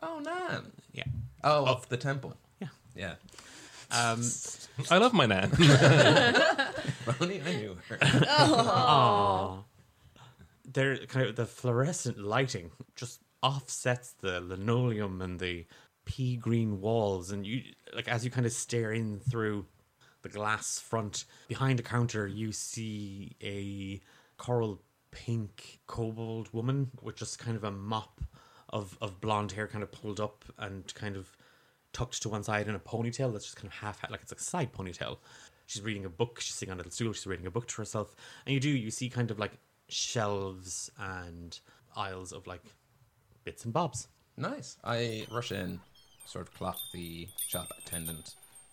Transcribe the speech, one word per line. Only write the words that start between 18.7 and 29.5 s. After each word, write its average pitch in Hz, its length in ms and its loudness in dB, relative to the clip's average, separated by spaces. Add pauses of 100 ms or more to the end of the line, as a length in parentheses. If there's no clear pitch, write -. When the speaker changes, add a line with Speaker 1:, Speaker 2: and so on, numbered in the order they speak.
Speaker 2:
in 107 260 -2
through 107 460 -2 (560)
the 92 80 -14
glass - 500 -2
front, - 460 -4 (220)
behind 131 320 2
the 113 40 -4
counter, 113 440 0
you 107 240 -4
see 104 880 -8
a 98 580 -6 (380)
coral 113 420 0 (320)
pink - 720 -8
kobold 113 680 -6
woman 131 360 0 (140)
with 107 120 -8
just - 220 -8
kind 117 180 -4
of 104 80 -6
a 107 60 -2
mop 104 500 -6 (500)
of, 104 300 -6
of 95 220 -8
blonde 104 300 0